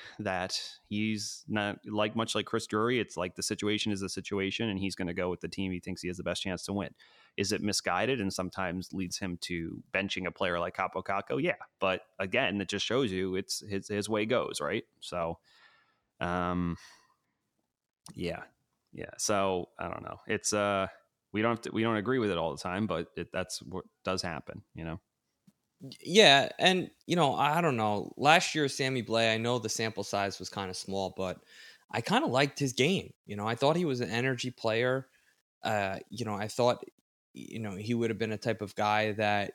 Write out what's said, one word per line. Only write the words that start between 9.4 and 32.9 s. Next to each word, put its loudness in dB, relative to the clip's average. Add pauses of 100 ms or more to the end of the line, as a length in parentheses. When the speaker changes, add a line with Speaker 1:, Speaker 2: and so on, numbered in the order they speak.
Speaker 1:
to -6 (120)
benching -2
a 0
player 0
like -4
Kaapo -2
Kakko? -2
Yeah, 0 (260)
but 2 (160)
again, 2
it -2
just -2
shows 2
you 0
it's -4
his, -6
his -2
way 2
goes, 0
right? -2 (160)
So, -4 (840)
um, 0 (1400)
yeah, -6 (500)
yeah. -12
So 0
I -4
don't -8
know. -10
It's, 0
uh, 2 (440)
we 0
don't 4
have -2
to, -8
we 0
don't 2
agree 0
with 2
it 2
all 0
the -10
time, -2
but -2
it, -8
that's -4
what -10 (180)
does 0
happen, -8 (100)
you -10
know? -6 (800)
Speaker 2:
Y-, -14 (100)
yeah, 8 (100)
and, 4 (180)
you 2
know, 4
I, 2
I 4
don't 4
know. 0
Last 6
year, 2
Sammy 0
Blais, 4
I 4
know 2
the -4
sample -2
size -2
was -10
kinda -6
small, -4
but -4 (500)
I -2
kinda 2
liked 2
his 0
game. 0 (140)